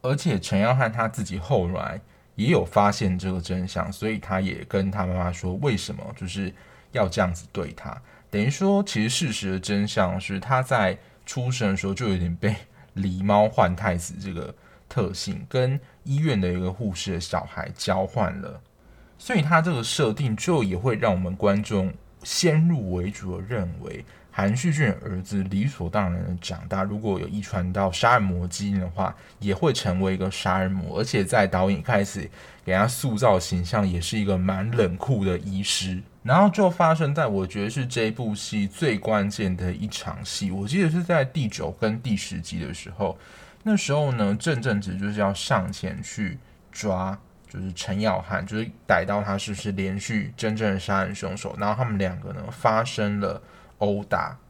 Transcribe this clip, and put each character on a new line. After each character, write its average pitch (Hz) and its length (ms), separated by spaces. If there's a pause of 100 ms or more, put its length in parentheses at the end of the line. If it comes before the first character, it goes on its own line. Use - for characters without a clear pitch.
而 139 120
且 139 240
陈 98 220
耀 117 140
汉 120 180
他 113 160
自 104 160
己 90 140
后 90 300
来 - 300 (360)
也 113 140
有 135 140
发 101 300
现 92 260
这 92 140
个 92 80
真 92 260
相， 87 240
所 104 160
以 110 120
他 95 200
也 92 300
跟 98 220
他 98 160
妈 90 80
妈 90 180
说 90 220
为 123 200
什 - 200
么 - 100 (100)
就 - 120
是 92 260 (400)
要 104 160
这 101 140
样 90 100
子 - 180
对 87 220
他。 - 240 (320)
等 104 140
于 131 80
说 196 320
其 120 200
实 113 60
事 127 240
实 98 200
的 95 60
真 104 300
相 92 320
是 98 180
他 127 220
在 107 380 (260)
出 127 260
生 120 200
的 95 60
时 98 100
候 98 80
就 107 160
有 92 80
点 87 180
被 104 180 (400)
狸 95 300
猫 104 240
换 92 260
太 90 220
子 85 160 (100)
这 95 120
个 76 200 (320)
特 95 280
性 - 340
跟 127 320 (240)
医 135 120
院 143 240
的 90 100
一 90 80
个 90 140
护 98 220
士 95 180
的 87 80
小 85 200
孩 71 360
交 95 300
换 101 340
了， - 180 (600)
所 - 180
以 156 60
他 160 180
这 165 100
个 120 140
设 123 260
定 120 240
就 143 300
也 92 100
会 110 220
让 110 160
我 90 40
们 92 200
观 101 260
众 95 300 (300)
先 160 440
入 110 280
为 90 160
主 92 260
的 92 100
认 101 240 (120)
为 - 200 (280)
韩 101 260
旭 160 160
俊 143 160
的 95 160
儿 92 160
子 101 220
理 98 240
所 90 240
当 98 200
然 90 140
的 90 160
长 - 260
大， 95 160
如 104 160
果 101 220
有 82 80
遗 101 140
传 90 280
到 95 220
杀 120 220
人 113 80
魔 90 260
基 101 220
因 98 100
的 90 80
话， 92 260 (240)
也 101 160
会 156 160
成 92 300
为 95 140
一 - 20
个 95 140
杀 95 300
人 95 120
魔。 82 260
而 110 60
且 107 180
在 101 240
导 92 220
演 98 140
开 104 200
始 98 280 (340)
给 92 80
他 101 160
塑 123 300
造 104 200
形 90 240
象， 101 240
也 90 140
是 110 180
一 104 60
个 98 140
蛮 95 320
冷 98 260
酷 113 300
的 90 100
医 95 260
师。 95 400 (200)
然 139 180
后 202 80
就 185 220
发 165 240
生 147 200
在 151 120
我 98 200
觉 101 180
得 107 40
是 131 160
这 113 260
部 110 240
戏 101 320
最 120 300
关 104 320
键 98 260
的 90 160
一 90 160
场 - 380
戏， - 260
我 196 160
记 196 160
得 160 60
是 170 140
在 170 200
第 127 240
九 82 260
跟 110 280
第 104 160
十 85 240
集 87 200
的 69 120
时 - 180
候， 92 280 (460)
那 214 120
时 - 160
候 147 200
呢， 104 260
郑 131 240
正 107 180
直 95 160
就 101 140
是 104 80
要 101 160
上 98 380
前 - 300
去 92 360 (320)
抓， 95 480 (300)
就 95 100
是 95 140
陈 101 280
耀 101 200
汉， 92 260
就 107 120
是 113 120 (160)
逮 87 180
到 101 180
他 98 140
是 101 160
不 98 80
是 101 120
连 95 260
续 107 380
真 110 180
正 107 200
的 95 40
杀 98 240
人 95 120
凶 95 220
手， - 220
然 101 100
后 107 60
他 123 100
们 107 140
两 92 220
个 - 140
呢 87 160
发 113 340
生 104 360
了 90 220 (360)
殴 101 260
打。 80 320 (120)